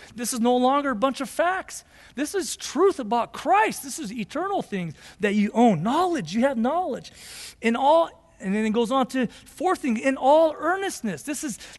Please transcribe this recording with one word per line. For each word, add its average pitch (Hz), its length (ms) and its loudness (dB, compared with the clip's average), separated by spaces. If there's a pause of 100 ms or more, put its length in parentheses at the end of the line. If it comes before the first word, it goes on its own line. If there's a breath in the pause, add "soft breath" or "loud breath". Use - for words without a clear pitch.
(160 loud breath)
This 233 160 -6
is 247 80 -4
no 247 160 4
longer 269 360 2
a 220 40 -2
bunch 269 240 -2
of 247 80 -6
facts. 349 560 -4 (300 loud breath)
This 294 200 -6
is 349 220 -4
truth 359 420 0
about 233 360 -4
Christ. 339 480 0
This 269 160 -12
is 247 120 -8
eternal 294 520 -4
things 180 320 -8 (260 loud breath)
that 202 140 0
you 208 180 2
own. 214 300 4
Knowledge, 262 520 0
you 233 60 0
have 269 160 2
knowledge. 277 560 -2 (480 loud breath)
In 233 160 0
all, 311 340 4 (300)
and 196 140 -2
then 214 100 0
it 220 60 0
goes 220 200 0
on 262 180 2
to 254 180 0
fourth - 540 -4
thing, 240 180 0
"in 262 180 0
all 302 420 4
earnestness." 311 640 -4
This 302 220 -8
is, 262 140 -8 (200 loud breath)